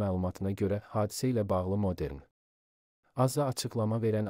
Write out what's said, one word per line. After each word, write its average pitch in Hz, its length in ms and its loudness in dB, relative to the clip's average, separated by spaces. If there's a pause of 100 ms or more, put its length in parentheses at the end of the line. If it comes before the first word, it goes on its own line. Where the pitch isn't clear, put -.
məlumatına 92 480 0
görə, 101 400 0
hadisə 110 400 0
ilə 104 160 2
bağlı 95 400 2
Modern 71 320 -4 (960)
Aza 131 320 2
açıqlama 117 560 -2
verən 107 260 2